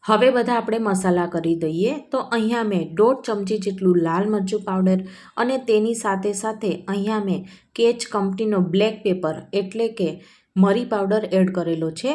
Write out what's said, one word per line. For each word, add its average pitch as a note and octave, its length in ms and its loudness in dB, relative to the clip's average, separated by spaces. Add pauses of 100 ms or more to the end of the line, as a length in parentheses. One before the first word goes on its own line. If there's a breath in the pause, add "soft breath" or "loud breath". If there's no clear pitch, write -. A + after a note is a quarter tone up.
હવે A3 320 6
બધા A#3+ 240 2
આપણે A3 260 -2
મસાલા F#3 480 2
કરી E3 260 0
દઈએ. E3 320 0 (200)
તો C4 80 -2 (160)
અહીંયા A3+ 340 0
મેં F#3 120 0 (180)
દોઢ B3+ 260 6
ચમચી G#3 400 -2
જેટલું F#3 400 2
લાલ E3+ 260 0
મરચું G#3 340 -2
પાવડર F#3 340 2 (420 loud breath)
અને B3+ 160 0 (100)
તેની A3 320 2
સાથે G3 400 -2
સાથે A3 320 -4 (220)
અહીંયા G3+ 340 -2
મેં F#3 180 -2 (300 loud breath)
કેચ A#3 240 2 (140)
કંપનીનો G3+ 460 0 (140)
બ્લેક G#3+ 300 2
પેપર F3 320 -2 (240)
એટલે G#3 260 -4 (140)
કે F#3 80 0 (480 loud breath)
મરી G3+ 380 4
પાવડર G#3 300 0 (140)
એડ F#3 200 4
કરેલો E3 320 -2 (100)
છે C4 160 -2